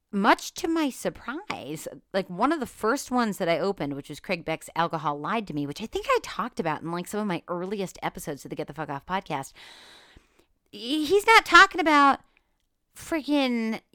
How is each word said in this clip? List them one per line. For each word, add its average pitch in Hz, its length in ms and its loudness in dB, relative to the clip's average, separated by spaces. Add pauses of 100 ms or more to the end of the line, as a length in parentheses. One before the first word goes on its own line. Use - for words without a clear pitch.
(100)
much 214 440 2
to - 120 -8
my 330 240 0
surprise, 185 960 -8 (260)
like, 190 160 -2
one 196 220 0
of 330 80 0
the 247 80 -4
first - 460 -4
ones 233 260 0
that 185 100 0
I 165 120 2
opened, 147 340 -2
which 135 140 -12
was 147 100 -12
Craig 180 260 -6
Beck's 160 300 -6
Alcohol 160 460 -2
Lied 196 260 -4
to 165 80 -12
Me, 147 100 -2
which 143 160 -8
I 214 60 -10
think 403 220 -6
I 523 160 4
talked - 340 -8
about 160 240 -2
in, 160 80 -8
like, 175 160 -6
some 208 140 -4
of 214 80 -2
my 170 180 -2
earliest 185 560 -6
episodes 156 420 -6
of 143 60 -12
the 156 60 -10
Get 151 100 -6
the 151 60 -14
Fuck 151 180 -8
Off 139 160 -8
podcast. 175 460 -6 (1200)
He-, 247 320 -4
he's 381 220 4
not 453 200 8
talking 359 340 8
about 285 380 6 (800)
freaking, 254 840 -2 (140)